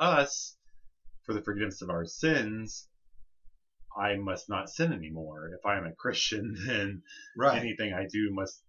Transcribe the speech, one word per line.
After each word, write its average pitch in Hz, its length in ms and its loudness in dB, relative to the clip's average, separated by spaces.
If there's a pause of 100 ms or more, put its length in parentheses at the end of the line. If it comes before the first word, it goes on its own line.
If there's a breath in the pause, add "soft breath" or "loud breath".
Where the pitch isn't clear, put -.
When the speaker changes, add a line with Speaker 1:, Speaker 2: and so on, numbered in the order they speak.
Speaker 1:
us 156 560 4 (680)
for 113 80 -2
the 104 100 0
forgiveness 101 400 -2
of 90 80 -4
our 85 160 2
sins. 110 840 0 (1080)
I 101 200 2
must 95 320 -2
not 95 200 -2
sin 165 240 2
anymore. 78 640 -8
If - 100 -10
I 101 140 4
am 87 80 -2
a 82 80 -6
Christian, 110 680 0
<laughs> 101 60 -4
then 101 360 0 (340 loud breath)
Speaker 2:
Right. 123 240 6
Speaker 1:
anything 107 340 0
I 95 120 0
do 104 260 2
must 95 360 -4